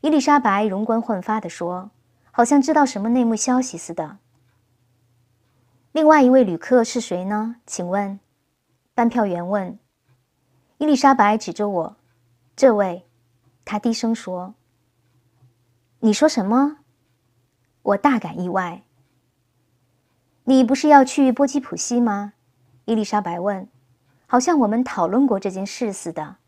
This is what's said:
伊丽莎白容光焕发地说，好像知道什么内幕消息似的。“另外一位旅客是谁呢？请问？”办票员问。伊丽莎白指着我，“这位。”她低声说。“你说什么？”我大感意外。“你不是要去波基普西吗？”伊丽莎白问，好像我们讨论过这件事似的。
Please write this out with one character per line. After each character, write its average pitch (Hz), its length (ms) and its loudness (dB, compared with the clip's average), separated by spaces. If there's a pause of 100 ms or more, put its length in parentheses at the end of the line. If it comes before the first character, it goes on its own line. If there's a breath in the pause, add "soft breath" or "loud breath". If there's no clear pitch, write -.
伊 302 80 0
丽 302 100 4
莎 285 200 4
白 208 240 0
容 202 200 -4
光 226 160 0
焕 214 220 -4
发 220 180 -4
地 180 80 -12
说， 180 440 -10 (400)
好 240 120 2
像 285 160 4
知 285 140 0
道 294 100 4
什 214 160 -6
么 220 100 -4
内 247 140 2
幕 226 120 0
消 254 260 -2
息 214 160 -10
似 165 160 -14
的。 160 240 -8 (1700)
“另 311 120 0
外 302 160 8
一 254 80 6
位 254 140 6
旅 185 140 0
客 247 260 2
是 233 180 -4
谁 180 260 -6
呢？ 214 380 -4
请 - 240 -10
问？” 196 300 -4 (760)
办 233 140 0
票 233 180 -2
员 175 220 -6
问。 196 300 -6 (1000)
伊 294 60 -4
丽 302 120 0
莎 269 180 4
白 220 240 2
指 190 140 -10
着 208 160 -4
我 175 280 -6 (600)
，“这 254 180 4
位。” 190 320 -2 (580)
她 208 140 -6
低 226 140 -2
声 226 200 -2
说。 185 420 -10 (1500)
“你 220 120 2
说 294 160 4
什 233 160 -2
么？” 277 340 0 (1040)
我 202 140 0
大 254 220 2
感 175 220 -10
意 180 80 -6
外。 180 340 -6 (1600)
“你 262 180 6
不 233 100 0
是 302 140 0
要 277 160 8
去 269 260 2
波 277 160 2
基 269 140 -2
普 180 160 -10
西 240 240 -2
吗？” 208 320 -2 (540)
伊 226 100 -2
丽 214 80 -2
莎 208 160 -2
白 175 180 -8
问， 190 300 -6 (580)
好 247 140 2
像 320 180 0
我 240 80 4
们 220 160 0
讨 196 240 -2
论 247 220 2
过 208 100 0
这 196 100 -6
件 190 160 -6
事 208 280 -6
似 175 200 -10
的。 156 360 -12